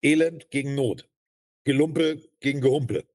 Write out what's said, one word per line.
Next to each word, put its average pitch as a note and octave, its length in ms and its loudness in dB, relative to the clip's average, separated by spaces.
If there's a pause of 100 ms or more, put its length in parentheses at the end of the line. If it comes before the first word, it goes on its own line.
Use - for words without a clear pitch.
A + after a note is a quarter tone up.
Elend D#3 480 2
gegen C#3 240 -4
Not. C3+ 340 -4 (560)
Gelumpe D#3 560 0 (200)
gegen C#3 200 -2
Gehumpe. B2+ 440 0 (100)